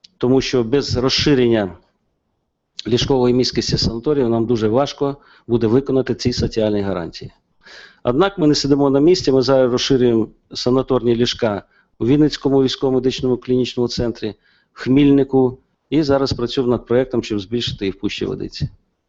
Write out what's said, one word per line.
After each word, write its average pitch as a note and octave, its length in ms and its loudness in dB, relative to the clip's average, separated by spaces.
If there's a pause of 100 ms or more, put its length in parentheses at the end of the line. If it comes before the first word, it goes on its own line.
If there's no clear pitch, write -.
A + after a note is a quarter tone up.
(180)
Тому C3 220 2
що B2 240 0
без B2 320 -2
розширення A#2+ 800 0 (1120)
ліжкової B2 480 2
місткості A#2+ 440 -2
санаторію B2 500 -2
нам A2+ 180 0
дуже A2 220 0
важко C#3 480 -2 (300)
буде A#2 200 0
виконати C3 480 0
ці - 180 -4
соціальні G#2+ 480 -2
гарантії. F2+ 520 -8 (720)
Однак F#3 360 0
ми D#3+ 80 2
не D3+ 80 4
сидимо C#3 360 2
на C3+ 100 2
місці, E3 320 2
ми C3 100 4
зараз C3 300 2
розширюємо A#2+ 560 2 (260)
санаторні B2 640 0
ліжка A2+ 460 -2 (360)
у A2+ 80 -2
Вінницькому C#3 560 2
військово-медичному C3 760 0
клінічному B2 520 -2
центрі, A2+ 460 -6 (380)
в - 100 -20
Хмільнику, C3+ 760 2 (320)
і D3+ 120 0
зараз C#3 300 0
працюємо B2 400 -2
над A2+ 140 -4
проєктом, B2 360 0
щоб G#2+ 180 -4
збільшити A2 460 -6
і F#2+ 40 -2
в - 80 -10
Пущі - 280 -6
Водиці. F#2+ 420 -8 (400)